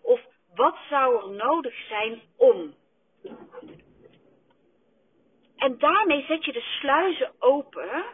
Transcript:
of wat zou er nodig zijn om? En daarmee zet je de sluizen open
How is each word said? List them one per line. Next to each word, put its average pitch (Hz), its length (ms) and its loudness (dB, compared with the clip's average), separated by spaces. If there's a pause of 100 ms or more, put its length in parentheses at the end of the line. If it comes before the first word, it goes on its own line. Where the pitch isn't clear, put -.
of 453 180 2 (340)
wat 285 220 2 (120)
zou 254 340 2
er 196 80 -14
nodig 254 440 -4 (140)
zijn 220 340 -6 (140)
om? 381 380 4 (2750)
En 254 220 -2
daarmee 311 500 2
zet 311 160 -2
je 294 80 -6
de - 280 -10
sluizen 302 580 0
open - 760 0